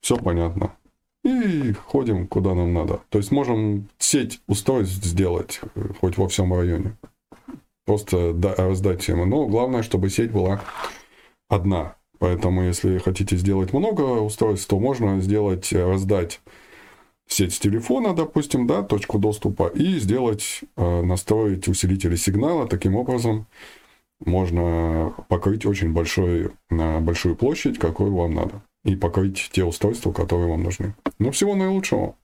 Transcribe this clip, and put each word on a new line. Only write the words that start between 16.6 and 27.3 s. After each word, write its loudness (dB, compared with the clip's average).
сеть 0
с -6
телефона, 0
допустим, 0
да, 0
точку -2
доступа, 0
и 2
сделать, -2
э, 2
настроить 0
усилители 0
сигнала. 0
Таким 0
образом, 0
можно 0
покрыть 0
очень 0
большой, 0
на 2
большую 0